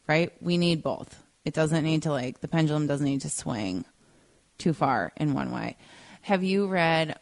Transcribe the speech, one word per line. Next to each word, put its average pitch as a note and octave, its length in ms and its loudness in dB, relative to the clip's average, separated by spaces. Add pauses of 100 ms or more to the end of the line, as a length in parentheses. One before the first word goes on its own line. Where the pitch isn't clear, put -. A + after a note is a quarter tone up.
right? D#3+ 260 2 (100)
We F3 160 2
need E3+ 240 2
both. - 400 -6 (220)
It D#3 100 -4
doesn't D#3 300 2
need D#3+ 180 2
to, D#3+ 80 -2
like, B2+ 300 -4
the D#3 80 -8
pendulum D3+ 380 2
doesn't C#3+ 200 0
need C#3 160 0
to D3 80 -8
swing G#2 540 -4 (720)
too E3 160 0
far B2+ 420 0
in D3+ 180 0
one C3+ 160 -2
way. A#2 260 -8 (460)
Have F#3+ 220 2
you G3 220 2
read, E3 560 2